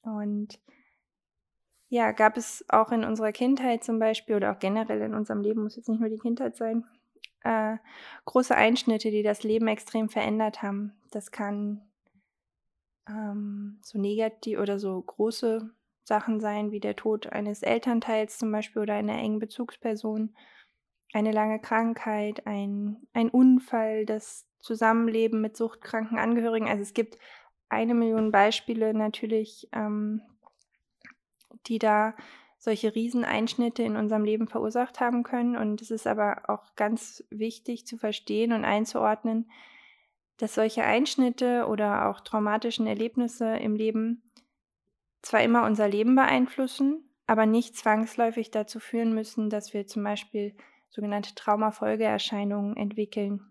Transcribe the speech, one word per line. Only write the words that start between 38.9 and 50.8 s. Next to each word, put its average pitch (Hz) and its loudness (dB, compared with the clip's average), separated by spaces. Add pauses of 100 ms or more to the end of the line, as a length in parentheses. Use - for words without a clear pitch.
dass 220 -6
solche 220 2
Einschnitte 247 2
oder 208 2
auch 202 -6
traumatischen 220 0
Erlebnisse 226 -2
im 214 -2
Leben 220 -2 (1000)
zwar 214 2
immer 233 6
unser 214 2
Leben 220 4
beeinflussen, 269 2 (180)
aber 220 4
nicht 226 2
zwangsläufig 226 0
dazu 214 -6
führen 226 -2
müssen, 220 -4
dass 208 -6
wir 202 -4
zum 202 -6
Beispiel 208 -4 (340)